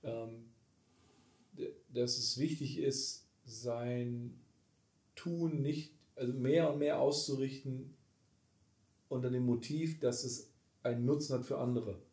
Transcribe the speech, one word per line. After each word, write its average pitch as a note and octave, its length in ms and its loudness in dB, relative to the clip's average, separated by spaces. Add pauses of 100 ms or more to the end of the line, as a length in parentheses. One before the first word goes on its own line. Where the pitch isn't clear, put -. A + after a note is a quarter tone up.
ähm, A#2 420 -8 (1120)
d-, - 160 -6 (200)
dass B2 240 2
es - 200 0
wichtig D#3+ 420 -2
ist, - 480 -2 (180)
sein A#2+ 960 -4 (760)
Tun E3 460 0
nicht, D3 320 -2 (220)
also B2 180 -2
mehr D3 400 6
und D3 60 -2
mehr D3 200 2
auszurichten C3+ 960 0 (1120)
unter B2 220 -2
dem B2 160 2
Motiv, D3 540 0
dass A#2+ 240 2
es - 280 -6 (320)
einen A#2+ 220 2
Nutzen C#3+ 300 2
hat B2 100 0
für - 120 -2
andere. A2+ 400 0 (160)